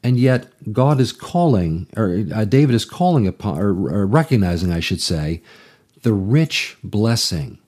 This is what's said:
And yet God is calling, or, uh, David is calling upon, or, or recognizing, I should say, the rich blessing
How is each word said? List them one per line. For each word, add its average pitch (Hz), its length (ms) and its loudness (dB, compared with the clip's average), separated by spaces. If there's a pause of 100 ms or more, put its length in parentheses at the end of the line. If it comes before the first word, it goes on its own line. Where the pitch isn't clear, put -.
And 123 160 2
yet 123 300 2 (240)
God 131 280 2
is 123 120 2
calling, 95 720 0 (100)
or, 101 280 0 (100)
uh, 110 100 0
David 127 300 4
is 110 100 0
calling 160 440 0
upon, 90 320 -4
or, 101 80 0
or 95 380 0
recognizing, 98 640 0
I 85 80 -2
should 87 200 -4
say, 80 400 -4 (640)
the 113 120 0
rich 117 680 -2
blessing 104 840 -2